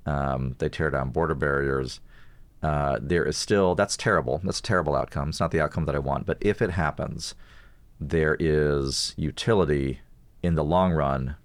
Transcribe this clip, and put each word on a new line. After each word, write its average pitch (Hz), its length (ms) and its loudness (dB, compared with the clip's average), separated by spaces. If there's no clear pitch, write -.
um, 67 540 -2
they 78 100 0
tear 76 220 -2
down 67 180 0
border 78 240 0
barriers. 69 640 -2
Uh, 73 400 0
there 80 240 0
is 78 100 -2
still, 95 380 2
that's 95 240 0
terrible. 78 460 0
That's 98 160 -4
a - 40 -10
terrible 82 320 2
outcome. 69 340 -2
It's 80 100 -6
not 85 100 0
the 82 100 0
outcome 76 260 0
that 71 100 0
I 71 40 0
want. 69 280 -2
But 80 140 0
if 101 200 2
it 101 100 0
happens, 78 640 -4
there 78 400 2
is 73 800 0
utility 73 840 0
in 87 100 2
the 78 100 2
long 90 280 4
run 67 540 0